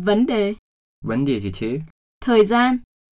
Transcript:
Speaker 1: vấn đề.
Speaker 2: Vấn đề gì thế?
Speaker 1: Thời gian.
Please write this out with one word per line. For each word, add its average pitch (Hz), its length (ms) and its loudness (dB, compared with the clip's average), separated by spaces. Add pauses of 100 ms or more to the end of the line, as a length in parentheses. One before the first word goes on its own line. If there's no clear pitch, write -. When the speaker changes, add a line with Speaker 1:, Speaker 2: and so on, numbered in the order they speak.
Speaker 1:
vấn 208 220 2
đề. 214 300 -2 (460)
Speaker 2:
Vấn 113 240 -2
đề 131 140 0
gì 98 140 -6
thế? 117 280 -6 (380)
Speaker 1:
Thời 220 260 4
gian. 240 320 2 (380)